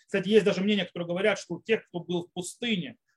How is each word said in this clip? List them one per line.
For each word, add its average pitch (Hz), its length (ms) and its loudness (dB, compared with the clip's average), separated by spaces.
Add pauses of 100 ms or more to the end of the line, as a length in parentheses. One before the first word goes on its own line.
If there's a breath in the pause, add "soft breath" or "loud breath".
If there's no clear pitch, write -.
Кстати, 196 220 -2
есть 214 160 6
даже 185 160 2
мнения, 196 240 2
которые 175 220 -8
говорят, 196 320 0
что - 160 -12
у - 80 -10
тех, - 240 0
кто 175 140 -10
был 170 260 -4
в - 60 -20
пустыне, 180 640 -6 (200)